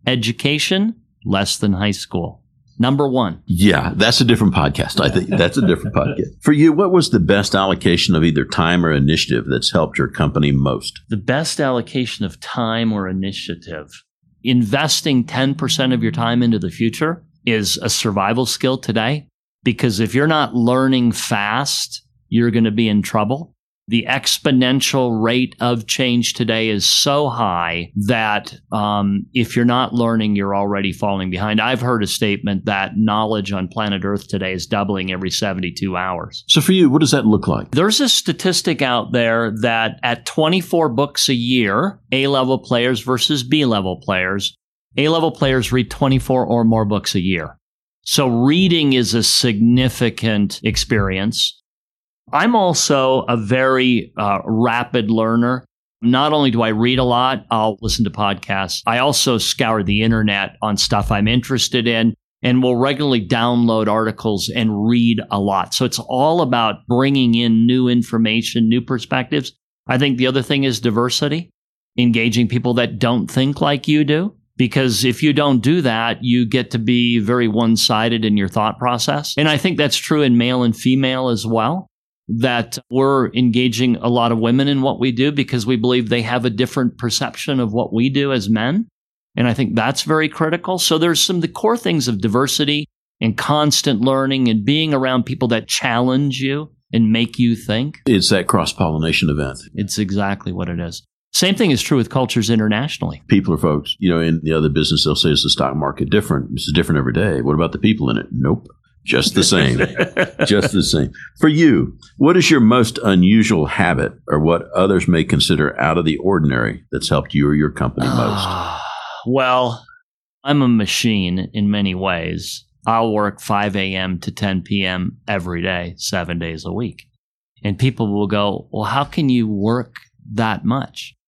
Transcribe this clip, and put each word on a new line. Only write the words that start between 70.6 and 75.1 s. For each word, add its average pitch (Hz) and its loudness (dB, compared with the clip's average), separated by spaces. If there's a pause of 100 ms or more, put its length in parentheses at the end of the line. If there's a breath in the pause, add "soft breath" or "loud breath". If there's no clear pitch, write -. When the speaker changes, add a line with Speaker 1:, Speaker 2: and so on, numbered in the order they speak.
Speaker 1:
is 120 0
diversity, 123 -2 (480)
engaging 117 2
people 120 0
that 120 -2
don't 120 0
think 135 0
like 147 -2
you 151 4
do. 160 -2 (220)
Because 127 0
if 123 0